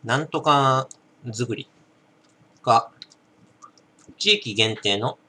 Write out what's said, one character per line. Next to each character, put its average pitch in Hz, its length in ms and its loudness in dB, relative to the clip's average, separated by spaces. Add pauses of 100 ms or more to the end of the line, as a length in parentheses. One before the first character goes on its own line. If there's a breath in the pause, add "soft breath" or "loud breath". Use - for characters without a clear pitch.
な 120 160 0
ん 151 80 -4
と 151 140 -4
か 135 480 2 (420)
作 110 240 -4
り - 140 -16 (920)
が、 117 300 2 (1300)
地 208 160 2
域 123 180 -8
限 110 220 0
定 101 220 -2
の 117 200 -6 (100)